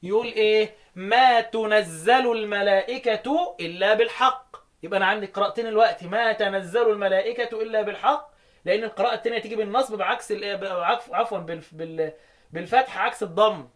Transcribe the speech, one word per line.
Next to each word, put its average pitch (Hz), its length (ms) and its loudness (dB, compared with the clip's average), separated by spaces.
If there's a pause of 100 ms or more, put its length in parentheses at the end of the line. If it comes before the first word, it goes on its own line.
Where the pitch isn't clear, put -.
يقول 208 220 0
إيه؟ 214 500 2 (200)
ما 233 460 4
تنزل 214 880 2
الملائكة 214 1300 0
إلا 180 340 0
بالحق. 233 640 0 (260)
يبقى 180 140 -4
أنا 190 80 2
عندي 202 200 0
قراءتين 202 420 -2
الوقت، 220 360 4
ما 220 280 0
تنزل 208 600 0
الملائكة 214 720 0
إلا 220 200 -2
بالحق، 214 500 -2 (340)
لأن 202 180 0
القراءة 214 300 -2
التانية 226 260 -2
تيجي 220 160 -10
بالنصب 214 420 -2
بعكس 208 340 -4
ال-، 202 260 -6
بعكس، 185 540 -4
عفوًا، 214 280 -2
بال-، 165 320 -10
بال-، 160 400 -6 (400)
بالفتح 190 460 0
عكس 226 260 -2
الضم. 185 520 0